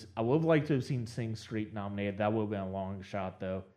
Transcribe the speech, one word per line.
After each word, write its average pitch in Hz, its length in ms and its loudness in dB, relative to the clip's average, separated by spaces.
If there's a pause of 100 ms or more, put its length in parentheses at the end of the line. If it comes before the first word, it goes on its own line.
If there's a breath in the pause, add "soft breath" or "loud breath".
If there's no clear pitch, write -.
(160)
I 117 60 0
would 123 160 4
have 165 80 2
liked 156 220 6
to 151 80 4
have 127 100 2
seen 123 220 -2
Sing 113 280 -4
Street 110 380 -4
nominated. 101 460 -2
That 107 120 4
would 110 100 2
have 104 100 0
been 104 80 -2
a 95 120 -4
long 95 300 -4
shot, 92 400 -6
though. 95 220 -2 (140)